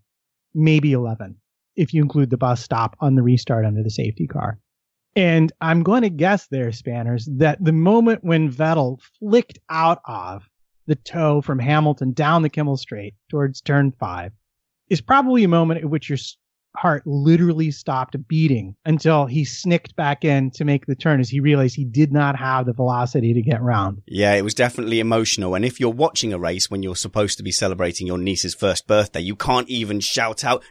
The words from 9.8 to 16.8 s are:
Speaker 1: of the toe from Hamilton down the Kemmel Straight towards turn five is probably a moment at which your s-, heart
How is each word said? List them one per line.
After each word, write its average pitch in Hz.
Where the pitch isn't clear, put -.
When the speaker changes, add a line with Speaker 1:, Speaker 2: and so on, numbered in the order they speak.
Speaker 1:
of 95
the 151
toe 151
from 131
Hamilton 143
down 160
the 151
Kemmel 143
Straight 104
towards 139
turn 139
five 90
is 160
probably 254
a 190
moment 165
at 156
which 151
your 139
s-, -
heart 151